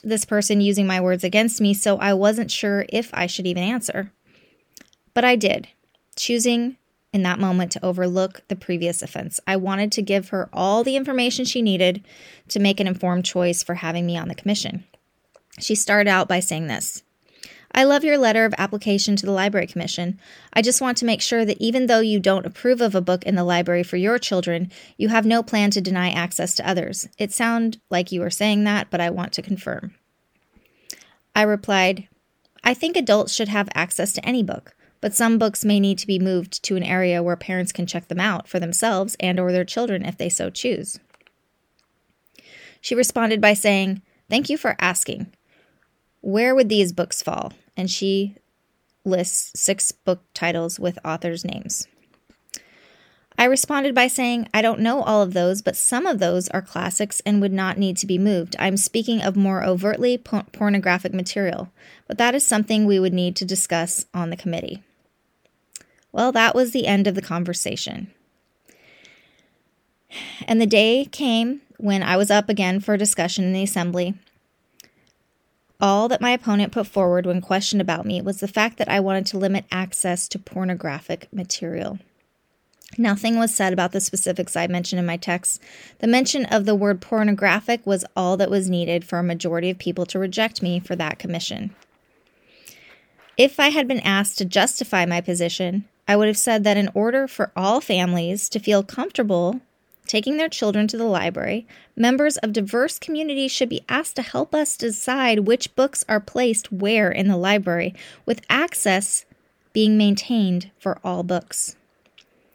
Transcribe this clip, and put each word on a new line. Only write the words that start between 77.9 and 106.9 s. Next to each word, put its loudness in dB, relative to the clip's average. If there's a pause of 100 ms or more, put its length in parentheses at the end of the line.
me -4
was -6
the -6
fact -2
that -2
I 2
wanted 0
to -6
limit -2
access -4
to -10
pornographic -6
material. -6 (1000)
Nothing 2
was 0
said 0
about 0
the -2
specifics -4
I -2
mentioned -2
in 0
my -4
text. -4 (380)
The -2
mention 2
of 2
the 4
word 2
pornographic 0
was 0 (100)
all 2
that 2
was 0
needed 0
for -4
a 0
majority -2
of -6
people -4
to -4
reject -2
me 0
for -8
that -4
commission. -8 (1600)
If 4
I 6
had 0
been 0
asked 0
to -2
justify 0
my 0
position, -2 (220)
I 4
would 6
have 0
said 2
that 4
in 0
order 0
for -4
all 0
families -2
to -4
feel 2
comfortable -2 (460)
taking 0
their 0
children 0
to -4
the -2
library, -2 (300)
members 2
of -4
diverse -2
communities -4
should -2
be -6
asked -4
to -6
help -4
us 0
decide 0
which 0
books 0
are 2
placed -2
where 2